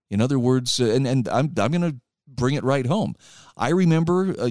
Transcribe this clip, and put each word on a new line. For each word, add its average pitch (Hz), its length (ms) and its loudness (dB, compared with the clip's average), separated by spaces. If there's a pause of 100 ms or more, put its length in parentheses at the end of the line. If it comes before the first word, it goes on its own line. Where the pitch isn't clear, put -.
In 101 100 -2
other 131 180 0
words, 127 440 0
uh, 120 60 2
and, 131 200 2
and 123 220 0
I'm, 139 280 -2
I'm 107 140 0
gonna 175 240 -2 (320)
bring 127 280 -2
it 139 100 -4
right 135 200 0
home. - 300 -2 (400)
I 120 140 -2
remember, 175 680 2
uh, 123 140 -2